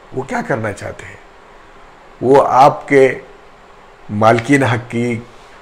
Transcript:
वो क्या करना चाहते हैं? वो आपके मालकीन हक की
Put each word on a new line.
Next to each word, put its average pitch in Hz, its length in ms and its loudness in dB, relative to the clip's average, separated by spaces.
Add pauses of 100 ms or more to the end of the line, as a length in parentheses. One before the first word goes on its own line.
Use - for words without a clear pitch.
(140)
वो 127 80 -8
क्या 240 200 -8
करना 110 300 -6
चाहते 98 320 -14
हैं? - 140 -20 (1040)
वो 131 140 4
आपके 135 800 2 (920)
मालकीन 117 520 2
हक 120 180 -2
की 117 460 -6 (360)